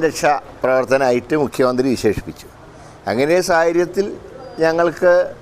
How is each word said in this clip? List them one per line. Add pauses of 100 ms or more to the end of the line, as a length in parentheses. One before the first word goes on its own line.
രക്ഷാ (300)
പ്രവർത്തനമായിട്ട്
മുഖ്യമന്ത്രി
വിശേഷിപ്പിച്ചു. (640)
അങ്ങനെ
ഒരു
സാഹചര്യത്തിൽ (580)
ഞങ്ങൾക്ക് (300)